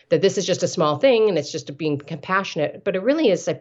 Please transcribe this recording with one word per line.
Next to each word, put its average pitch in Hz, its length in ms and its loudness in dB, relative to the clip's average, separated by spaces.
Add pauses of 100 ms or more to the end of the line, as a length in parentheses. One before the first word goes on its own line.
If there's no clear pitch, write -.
that 160 120 2
this 180 160 4
is 185 100 -2
just 185 180 -2
a 165 40 2
small 151 280 0
thing 226 320 4
and 180 100 0
it's - 140 -4
just 151 180 -8
a - 20 -10
being 147 260 -4
compassionate. 170 840 -4
But 190 120 -2
it 185 60 -4
really 277 280 2
is 175 160 0
a, 151 140 -4